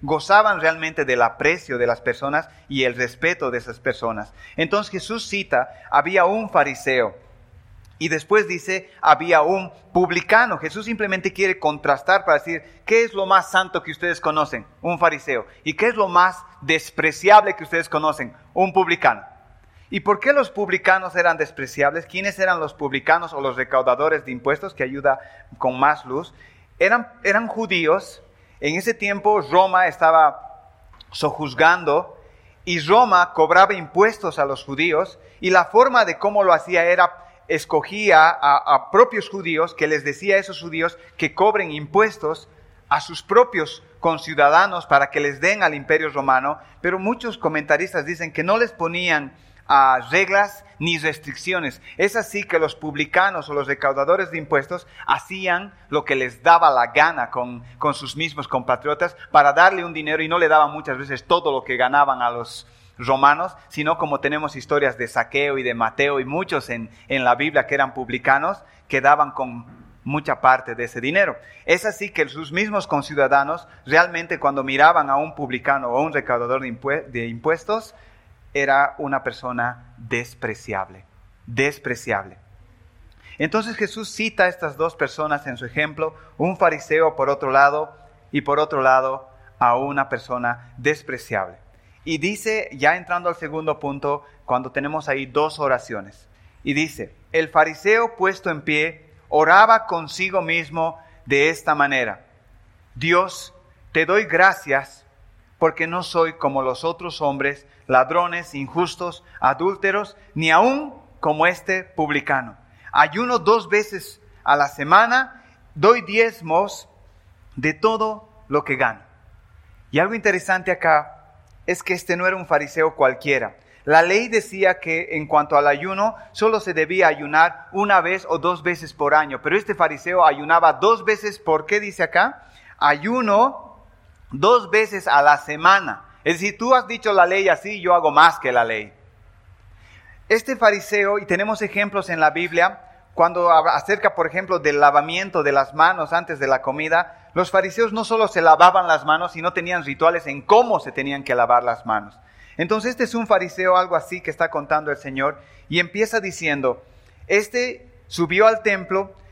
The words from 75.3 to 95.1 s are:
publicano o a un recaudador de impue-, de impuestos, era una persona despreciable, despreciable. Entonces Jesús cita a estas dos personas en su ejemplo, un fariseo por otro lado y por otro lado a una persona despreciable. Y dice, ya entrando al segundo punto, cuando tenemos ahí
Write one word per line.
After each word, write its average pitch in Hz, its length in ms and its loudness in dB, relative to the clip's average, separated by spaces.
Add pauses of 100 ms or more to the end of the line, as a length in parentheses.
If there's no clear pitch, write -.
publicano 131 540 -4
o 120 80 -2
a 139 40 2
un 156 120 -4
recaudador 127 480 -4
de 131 60 -10
impue-, 135 400 -6
de 120 200 -8
impuestos, 165 680 -6 (600)
era 139 420 0
una 139 240 -6
persona 123 760 -8
despreciable, 110 1080 -10 (400)
despreciable. 117 920 -6 (1000)
Entonces 214 380 -4
Jesús 214 340 -8
cita 214 360 -2
a - 20 4
estas 165 300 -6
dos 160 180 -2
personas 151 500 -6
en 127 120 -10
su 123 80 -12
ejemplo, 151 500 -6 (220)
un 175 200 -4
fariseo 160 600 0
por 135 120 0
otro 139 220 -2
lado 143 440 2 (360)
y 143 100 -4
por 143 180 0
otro 151 220 -2
lado 131 480 2 (300)
a 120 160 4
una 139 320 -4
persona 120 720 -8
despreciable. 120 800 -6 (480)
Y 160 120 -4
dice, 208 540 -6
ya 147 240 0
entrando 175 320 -6
al 170 80 -2
segundo 156 440 -6
punto, 143 440 -6 (220)
cuando 127 260 -4
tenemos 147 380 -6
ahí 135 160 -4